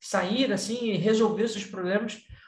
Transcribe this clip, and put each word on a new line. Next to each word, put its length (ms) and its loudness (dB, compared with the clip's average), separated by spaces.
sair, 520 0
assim, 400 -2
e 40 0
resolver 480 2
os 80 0
seus 140 -8
problemas, 560 -2